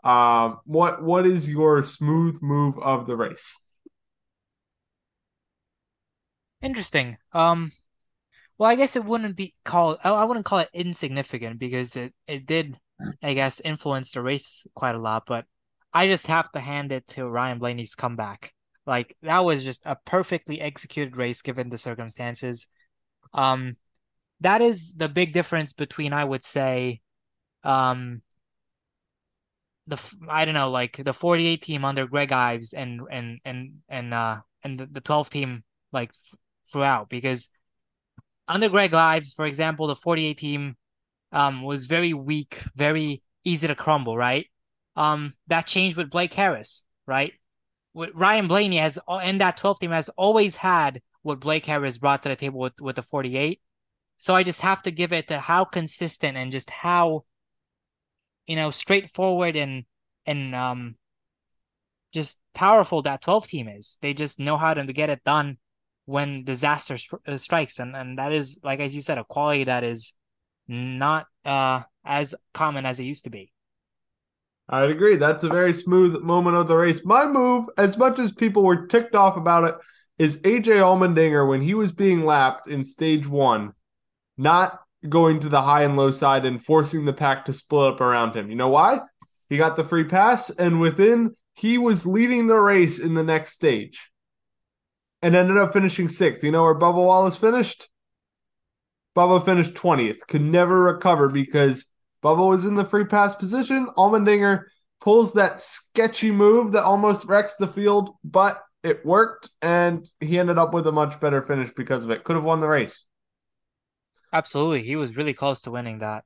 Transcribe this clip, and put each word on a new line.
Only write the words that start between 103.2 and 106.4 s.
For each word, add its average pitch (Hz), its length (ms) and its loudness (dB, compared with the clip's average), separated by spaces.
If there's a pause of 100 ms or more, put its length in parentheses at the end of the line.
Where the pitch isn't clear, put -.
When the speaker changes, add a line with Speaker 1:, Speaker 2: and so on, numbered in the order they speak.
Speaker 1:
position. 254 520 -2 (100)
Allmendinger 202 640 4 (380)
pulls 220 320 6
that 196 260 2
sketchy - 720 -2
move 208 400 6